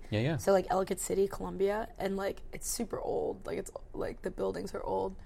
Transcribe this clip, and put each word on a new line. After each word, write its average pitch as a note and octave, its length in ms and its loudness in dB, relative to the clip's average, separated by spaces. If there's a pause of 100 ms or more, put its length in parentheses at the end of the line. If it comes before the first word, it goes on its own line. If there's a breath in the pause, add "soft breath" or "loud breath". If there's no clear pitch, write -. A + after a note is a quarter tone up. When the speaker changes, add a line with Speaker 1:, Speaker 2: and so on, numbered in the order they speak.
Speaker 1:
Yeah, G#2+ 100 4
yeah. C#3+ 180 4
Speaker 2:
So, - 140 6
like, F#3 180 6
Ellicott F#3+ 300 2
City, G3 300 2
Columbia, F#3+ 580 0 (100)
and, G3 200 0
like, G3 240 -2 (100)
it's - 180 -6
super - 300 -2
old. - 480 -2
Like, - 100 -2
it's, F#3+ 140 -4 (220)
like, - 280 -4
the F#3+ 100 -4
buildings F#3+ 440 -2
are - 80 -6
old. F#3+ 320 0 (100)